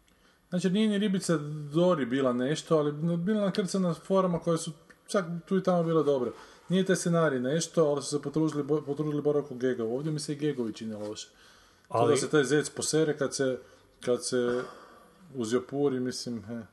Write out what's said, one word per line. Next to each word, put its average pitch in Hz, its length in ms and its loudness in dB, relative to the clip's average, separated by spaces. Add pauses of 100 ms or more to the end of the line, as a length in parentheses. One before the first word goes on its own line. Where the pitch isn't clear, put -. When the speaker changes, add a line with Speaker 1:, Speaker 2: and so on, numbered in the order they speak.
(500)
Speaker 1:
Znači, 180 200 0
nije 214 180 2
ni 208 100 0
Ribica 190 400 0 (360)
Dori 170 320 4
bila 127 280 2
nešto, 143 440 0
ali 151 400 0
bila 208 240 0
nakrcana 190 520 0
forama 185 460 0
koje 165 180 0
su 165 140 -6 (360)
čak 196 180 0 (200)
tu 190 120 0
i 185 60 0
tamo 180 200 2
bile 160 200 2
dobre. 135 280 2 (380)
Nije 185 160 2
taj 190 100 4
scenarij 165 440 2
nešto, 156 460 0
ali 143 160 0
su - 80 -8
se 147 120 -2
potrudili 147 420 -2
bo-, 147 180 0
potrudili 147 400 -4
bar 147 160 2
oko 135 180 -4
gega. 120 280 -2
Ovdje 131 280 -2
mi 151 80 -4
se 151 140 -6
i - 20 -8
gegovi 127 380 -2
čine 110 240 -10
loše. 107 300 -10
To - 60 -20 (560)
Speaker 2:
Ali 117 240 4
Speaker 1:
da 127 40 4
se 131 120 0
taj 151 140 6
zec 139 260 0
posere 151 480 0
kad 131 180 -2
se... 127 240 0 (460)
Kad 123 200 0
se 123 360 0 (760)
uzjopuri, 127 640 0
mislim... 123 440 -6
He, 113 180 -10 (120)